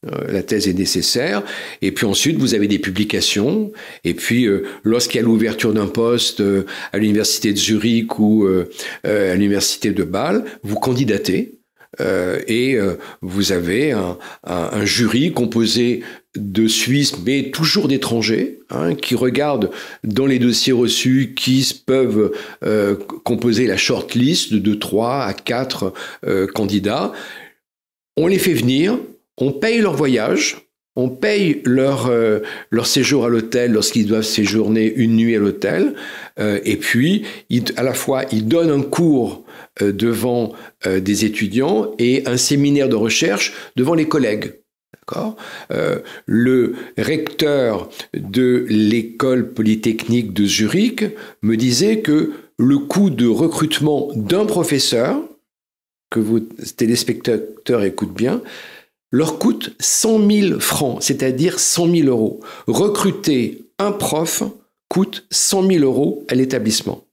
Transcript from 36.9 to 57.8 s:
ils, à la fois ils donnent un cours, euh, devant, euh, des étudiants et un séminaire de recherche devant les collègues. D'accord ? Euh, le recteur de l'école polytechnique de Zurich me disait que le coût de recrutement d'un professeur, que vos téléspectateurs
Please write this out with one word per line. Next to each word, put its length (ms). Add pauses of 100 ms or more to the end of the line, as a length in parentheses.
ils, 140 (140)
à 60
la 100
fois 300 (100)
ils 120
donnent 260
un 100
cours, 640 (360)
euh, 120
devant, 580 (340)
euh, 140
des 240
étudiants 720
et 280
un 120
séminaire 520
de 60
recherche 580 (240)
devant 160
les 140
collègues. 460 (400)
D'accord ? 420 (360)
Euh, 280 (260)
le 500 (220)
recteur 920 (240)
de 560
l'école 840
polytechnique 840
de 120
Zurich 580 (380)
me 160
disait 420
que 320 (260)
le 220
coût 300
de 180
recrutement 880
d'un 300
professeur, 760 (880)
que 100
vos 200
téléspectateurs 1400